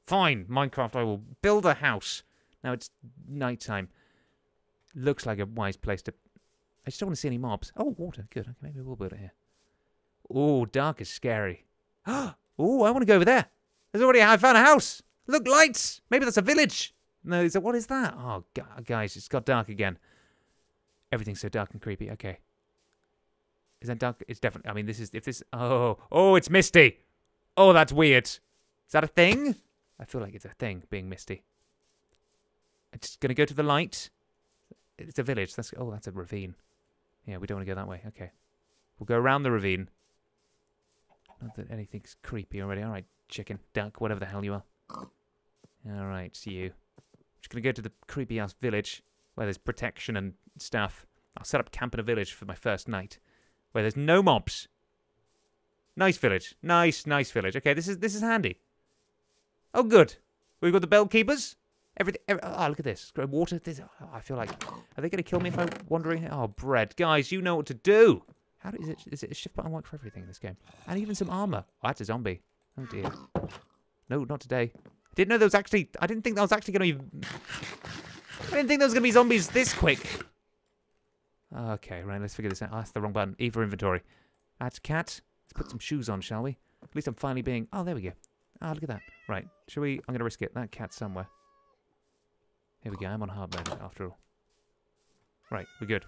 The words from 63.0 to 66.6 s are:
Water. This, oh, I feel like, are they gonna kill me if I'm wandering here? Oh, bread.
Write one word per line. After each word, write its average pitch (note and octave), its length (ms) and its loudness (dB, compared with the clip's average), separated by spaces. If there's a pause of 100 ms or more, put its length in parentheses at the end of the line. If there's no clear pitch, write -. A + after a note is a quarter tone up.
Water. D#3 440 -2
This, D3+ 200 -12
oh, - 320 -20
I A2+ 100 -14
feel C3 160 -10
like, A2+ 120 -6 (480)
are C#3 40 -8
they E3 80 -4
gonna F#3 120 -4
kill F3+ 180 -2
me F3+ 100 -2
if F3 100 -4
I'm E3+ 100 0 (180)
wandering E3 340 -2
here? E3 100 -8
Oh, C3 160 -4
bread. A#2+ 500 -2